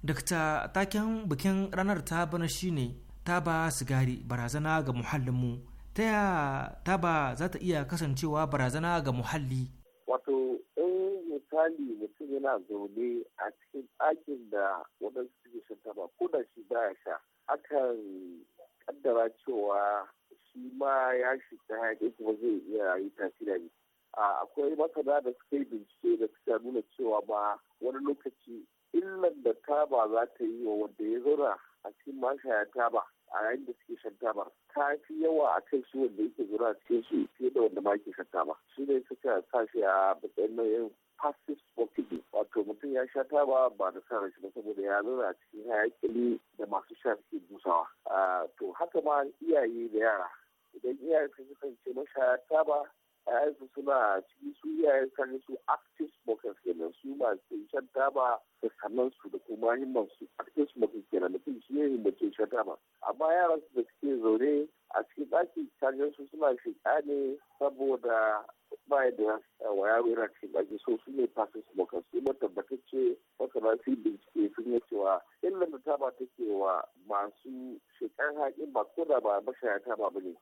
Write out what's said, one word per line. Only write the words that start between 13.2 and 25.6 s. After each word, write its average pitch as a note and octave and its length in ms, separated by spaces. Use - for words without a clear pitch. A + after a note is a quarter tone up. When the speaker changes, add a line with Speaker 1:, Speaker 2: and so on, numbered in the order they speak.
Speaker 2:
a G#2 120
cikin - 380
ɗakin C#3 520
da G2 340
waɗansu B2+ 400
suke A#2+ 280
shan A2 120
taba, - 240
ko F4+ 100
da D#3 100
shi - 160
baya A2+ 320
sha, E2 160
akan C3+ 480
kaddara A#2 460
cewa G2+ 640
shi B2+ 240
ma C3+ 360
ya B2+ 200
shiga A2 320
hayaƙi A2+ 360
kuma A2 200
zai A2 320
iya G2 280
yi G2 140
tasiri G2+ 420
a F2+ 60
jiki. E2+ 220
A, G2 300
akwai D3 320
masana D3 480
da B2 80
suka - 240
yi C#3 80